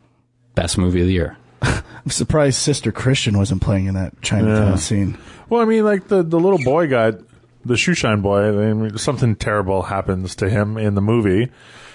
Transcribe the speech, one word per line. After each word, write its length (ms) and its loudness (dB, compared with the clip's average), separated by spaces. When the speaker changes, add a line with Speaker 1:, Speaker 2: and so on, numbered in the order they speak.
Speaker 1:
best 220 -4
movie 240 2
of 60 2
the 60 2
year. 240 -4
<laughs> 120 -20
Speaker 2:
I'm 480 -6
surprised 480 0
Sister 340 -2
Christian 460 0
wasn't 240 0
playing 240 0
in 80 -2
that 280 -6
Chinatown 500 2
Speaker 3:
Yeah. 40 2
Speaker 2:
scene. 420 -2
Speaker 3:
Well, 120 2
I 40 2
mean, 200 2
like, 220 0
the, 160 2
the 160 0
little 240 4
boy 240 2
got, 280 2
the 120 0
shoeshine 460 0
boy, 260 2
I 260 2
mean, 240 -4
something 380 0
terrible 480 -2
happens 540 -4
to 120 -2
him 280 0
in 180 0
the 60 0
movie. 480 2